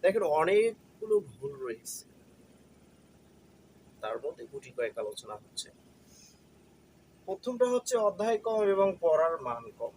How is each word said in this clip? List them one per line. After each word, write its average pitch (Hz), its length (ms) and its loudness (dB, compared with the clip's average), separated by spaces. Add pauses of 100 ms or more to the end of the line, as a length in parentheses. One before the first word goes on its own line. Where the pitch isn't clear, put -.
দেখেন, 196 220 4
অনেকগুলো 208 960 2
ভুল 139 400 -8
রয়েছে, - 460 -12 (2000)
তার 110 220 -6
মধ্যে 139 280 -10
গুটি 135 200 -14
কয়েক 117 260 -6
আলোচনা 107 380 -10
হচ্ছে। - 340 -14 (1600)
প্রথমটা 247 400 0
হচ্ছে 247 320 0
অধ্যায় 214 400 2
কম 220 260 0
এবং 196 380 4
পড়ার 160 400 4
মান 117 360 -8
কম। 117 200 -8